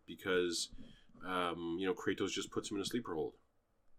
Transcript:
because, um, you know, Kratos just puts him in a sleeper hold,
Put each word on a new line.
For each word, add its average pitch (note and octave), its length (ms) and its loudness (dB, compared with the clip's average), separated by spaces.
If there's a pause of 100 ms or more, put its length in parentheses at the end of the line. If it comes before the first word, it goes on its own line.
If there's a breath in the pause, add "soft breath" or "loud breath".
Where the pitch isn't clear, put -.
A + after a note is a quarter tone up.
because, F2 640 2 (580 loud breath)
um, E2+ 520 0
you F#2+ 80 2
know, F#2 80 4
Kratos G2 380 0
just G2 180 -2
puts - 200 -4
him G#2 60 -2
in G2 60 0
a - 20 0
sleeper - 300 -2
hold, D2 180 0 (680)